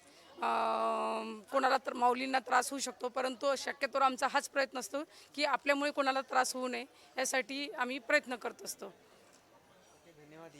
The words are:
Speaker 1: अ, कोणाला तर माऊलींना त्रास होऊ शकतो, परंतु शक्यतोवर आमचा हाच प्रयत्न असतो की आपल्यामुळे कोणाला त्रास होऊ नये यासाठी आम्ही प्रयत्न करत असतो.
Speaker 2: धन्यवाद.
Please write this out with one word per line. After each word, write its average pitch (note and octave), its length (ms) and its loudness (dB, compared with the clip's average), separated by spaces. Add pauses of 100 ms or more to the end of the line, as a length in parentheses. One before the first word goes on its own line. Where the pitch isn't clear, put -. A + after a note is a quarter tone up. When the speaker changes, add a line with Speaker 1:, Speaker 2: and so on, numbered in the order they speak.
(360)
Speaker 1:
अ, - 80 -4 (1080)
कोणाला C4 240 4
तर C4 160 -4
माऊलींना B3+ 460 2
त्रास B3+ 320 2
होऊ C#4 80 -4
शकतो, B3 300 -6
परंतु C4 500 0
शक्यतोवर C4+ 440 -2
आमचा C4 280 2
हाच C#4 180 0
प्रयत्न C4+ 300 -2
असतो C#4 200 -6 (360)
की C#4+ 100 -2
आपल्यामुळे C#4+ 460 2
कोणाला C4+ 300 0
त्रास B3+ 340 2
होऊ B3+ 140 -4
नये A#3+ 160 -6 (340)
यासाठी C4+ 600 -2
आम्ही B3+ 200 -2
प्रयत्न C#4 380 0
करत A3 280 -8
असतो. - 240 -12 (1160)
Speaker 2:
धन्यवाद. D#3 540 -20